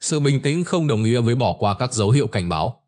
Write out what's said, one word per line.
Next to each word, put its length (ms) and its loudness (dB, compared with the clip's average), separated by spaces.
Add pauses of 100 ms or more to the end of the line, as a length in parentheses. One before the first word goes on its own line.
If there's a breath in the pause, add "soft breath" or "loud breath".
Sự 200 -2
bình 200 2
tĩnh 240 -2
không 220 -2
đồng 160 0
nghĩa 180 2
với 140 2
bỏ 240 0
qua 160 0
các 180 -4
dấu 180 0
hiệu 160 4
cảnh 220 -4
báo. 340 -4 (120)